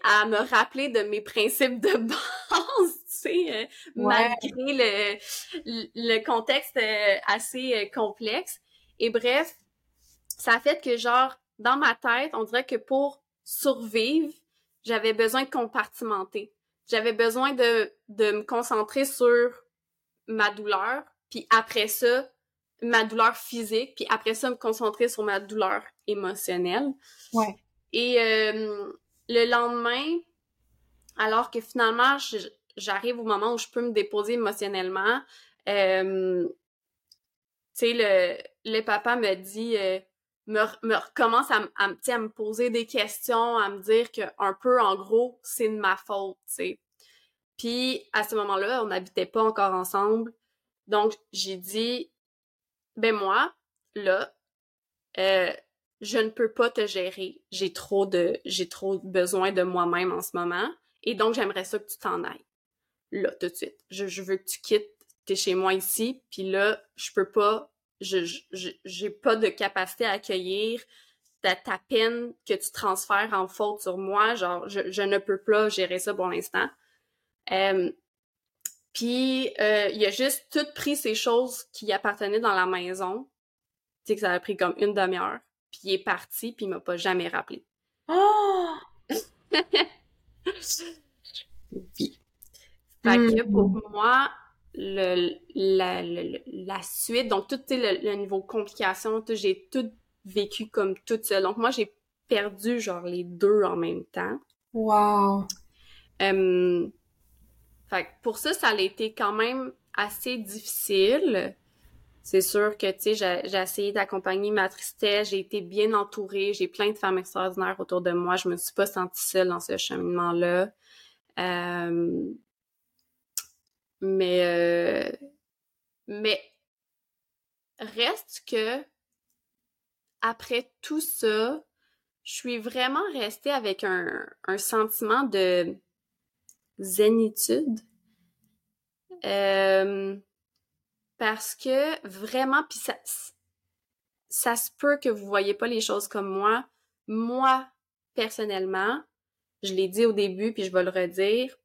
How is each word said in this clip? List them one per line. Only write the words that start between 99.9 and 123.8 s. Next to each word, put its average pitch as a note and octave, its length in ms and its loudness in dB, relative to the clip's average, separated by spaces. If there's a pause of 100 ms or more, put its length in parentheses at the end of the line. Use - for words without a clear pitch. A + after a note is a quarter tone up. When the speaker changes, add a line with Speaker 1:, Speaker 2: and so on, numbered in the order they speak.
Speaker 1:
vécu G3+ 440 -4
comme G3 380 -2
toute A3 180 -2
seule. G3 200 2
Donc G3 120 0
moi, A#3 140 2
j'ai A3+ 240 -2 (340)
perdu, G#3 520 0
genre, F3+ 240 -6
les F3 200 -6
deux G3 380 4
en F3+ 140 2
même E3+ 300 -4
temps. G3 320 -6 (360)
Speaker 2:
Wow. G#3 720 4 (760)
Speaker 1:
Euh, F3+ 640 4 (1000)
fait F#3 160 -2
que - 60 -14 (120)
pour A3+ 160 -4
ça, D#4 140 -2
ça D4 160 0
a G#3+ 60 2
été G#3 400 -2
quand G#3 180 -2
même B3+ 400 -2 (220)
assez G#3 420 -4
difficile. G#3 1200 0 (760)
C'est F#3+ 120 6
sûr G#3 340 2
que, G3 160 -2
tu G3 80 -10
sais, G#3+ 140 2
j'ai, F#3 340 0
j'ai G3 80 -2
essayé G3+ 340 -2
d'accompagner G3 600 -2
ma G3 180 2
tristesse, G#3 640 0
j'ai G3 80 -2
été F#3+ 240 -6
bien G#3 320 2
entourée, G3+ 580 -2
j'ai F#3+ 160 -2
plein G#3 220 0
de G#3+ 80 -8
femmes F#3+ 180 0
extraordinaires F#3 640 -4
autour F3+ 220 -2
de F3+ 100 -8
moi, F3 240 0
je F3+ 140 -2
me F3 80 -2
suis - 160 -10
pas G3 100 2
sentie F#3+ 420 -4
seule F#3 220 2
dans F3 120 -2
ce F#3 180 -6
cheminement-là. F3 920 0 (680)
Euh, F3 840 -2 (1800)